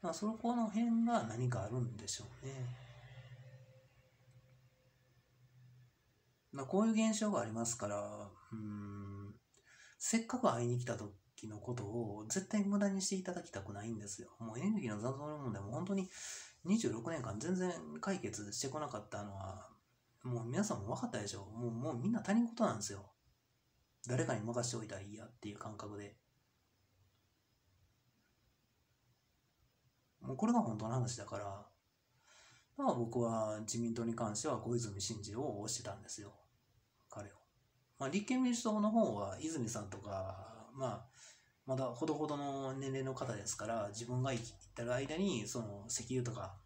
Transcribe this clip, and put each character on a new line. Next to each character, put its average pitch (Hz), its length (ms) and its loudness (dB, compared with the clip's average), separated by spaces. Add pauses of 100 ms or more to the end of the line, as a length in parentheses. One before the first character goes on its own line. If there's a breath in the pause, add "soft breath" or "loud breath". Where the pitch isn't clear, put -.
ま 175 80 0
あ、 165 40 0
そ 214 200 0
こ 233 220 2
の 226 120 4
辺 233 380 6
が 233 200 6
何 120 220 2
か 117 140 2
あ 101 80 -2
る 127 100 0
ん 107 160 0
で 110 120 -8
し - 140 -4
ょ - 40 -10 (160)
う 135 40 -12
ね。 135 200 -4 (3750)
ま 139 120 -6
あ、 - 20 -4
こ 185 160 4
う 226 60 8
い - 20 8
う 220 200 6
現 214 80 2
象 214 140 4
が 151 80 4
あ 117 60 2
り 110 60 -4
ま 117 140 0
す - 120 0
か 104 100 -2
ら、 101 120 0
う 104 560 -8
ー - 20 -6
ん、 101 760 -6 (640 loud breath)
せ 226 220 2
っ 226 40 -4
か 254 140 -2
く 190 120 8
会 120 140 2
い - 20 4
に 123 120 2
来 123 60 -2
た 110 120 -2
時 - 500 -10
の 107 120 -8
こ 123 160 -4
と 104 80 -4
を 107 440 -2
絶 190 220 0
対 208 160 4
無 202 140 4
駄 202 100 6
に 190 140 0
し - 60 0
て 196 60 2
い 185 80 -2
た 180 100 -4
だ 175 100 -4
き - 80 -14
た 98 100 -4
く 101 120 -8
な 101 120 -6
い 117 60 -4
ん 107 80 -4
で 101 80 -10
す 117 160 -10
よ。 - 60 -14 (100)
も 113 140 -6
う 120 60 -4
演 196 140 2
劇 156 140 0
の 104 120 -2
残 131 200 -2
像 147 80 -6
の 151 100 -6
問 127 160 -4
題 95 80 -4
も 101 100 -6
本 160 140 -2
当 196 80 0
に 190 160 0 (560 loud breath)
二 208 140 6
十 127 120 2
六 117 200 -2
年 156 100 -2
間 104 180 -2
全 175 160 2
然 180 160 2 (300)
解 196 180 0
決 104 320 -4
し - 80 -4
て 135 100 -2
こ 151 100 -2
な 147 80 -2
か - 100 -4
っ 104 100 -8
た 104 160 -4
の 101 120 -8
は、 - 340 -8 (540)
も 123 180 0
う 117 40 -4
皆 151 180 2
さ 185 120 0
ん 101 60 -4
も 107 120 -2
分 - 80 -2
か 240 60 -2
っ - 40 -2
た 113 80 -2
で 104 80 -4
し - 80 -6
ょ。 98 100 -8
も 117 240 -4
う、 - 20 -2
も 127 220 -2
う 120 40 -2
み 139 120 2
ん - 20 6
な 240 100 4
他 196 120 2
人 233 120 8
事 233 180 2
な 151 100 6
ん 110 40 -2
で 104 60 -4
す 101 100 -4
よ。 98 180 -12 (960)
誰 127 180 4
か 127 100 2
に 104 60 0
任 117 260 0
し - 40 -2
て 120 60 -2
お 107 60 -4
い 104 40 -8
た 101 80 -8
ら 98 60 -8
い 101 80 -10
い 104 60 -10
や 110 100 -14
っ - 140 -18
て 107 100 -6
い 104 40 -6
う 104 40 -12
感 107 200 -8
覚 104 200 -8
で。 101 200 -10 (4000)
も 131 120 -4
う 131 40 -2
こ 214 100 4
れ 240 60 8
が 240 60 8
本 110 180 2
当 110 100 -2
の 113 60 2
話 127 240 2
だ 101 80 -8
か - 120 -4
ら。 101 80 -2 (1300 loud breath)
だ 277 60 -2
か 247 80 6
ら - 20 4
僕 120 260 0
は 110 420 2
自 113 180 -2
民 117 140 0
党 117 120 0
に 117 100 0
関 107 200 -2
し - 80 -4
て 156 40 0
は 131 100 0
小 120 180 0
泉 104 260 -2
進 101 220 -4
次 101 120 -8
を 113 300 -2
推 104 40 -4
し - 80 -2
て - 60 -6
た 101 120 -4
ん - 80 -14
で - 60 -16
す - 120 -8
よ。 101 120 -14 (760)
彼 101 220 -10
を。 - 20 -20 (640)
ま 139 80 0
あ、 - 20 0
立 202 160 2
憲 254 180 6
民 247 120 6
主 - 80 -2
党 214 160 4
の 214 120 6
方 214 240 8
は 101 240 -2
泉 156 300 0
さ 107 120 -2
ん 98 80 -6
と - 80 -6
か、 95 800 -6
ま 131 120 0
あ、 104 180 -4 (600 loud breath)
ま 131 100 2
だ 131 100 2
ほ 120 200 0
ど 156 80 2
ほ 151 120 2
ど 143 120 0
の 139 360 -2
年 135 160 -2
齢 135 140 0
の 131 100 -2
方 123 200 -2
で 98 120 -4
す - 100 -2
か 107 120 -4
ら、 110 220 0
自 110 160 -6
分 123 180 2
が 135 100 2
生 120 100 0
き - 100 -10 (220)
て 120 80 -4
る 123 100 2
間 139 240 0
に、 156 300 2
そ 120 140 -2
の、 101 260 -6
石 - 220 -2
油 127 140 4
と 120 80 0
か 95 240 -6 (100)